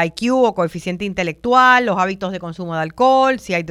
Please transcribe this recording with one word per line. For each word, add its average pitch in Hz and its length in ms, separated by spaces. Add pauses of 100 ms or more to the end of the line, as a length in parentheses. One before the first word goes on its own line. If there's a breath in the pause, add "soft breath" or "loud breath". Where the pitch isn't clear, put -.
I 165 80
Q 254 320
o 226 100
coeficiente 180 520
intelectual, 240 800
los 202 120
hábitos 190 360
de 180 60
consumo 170 360
de 160 60
alcohol, 262 580
si - 140
hay, 170 180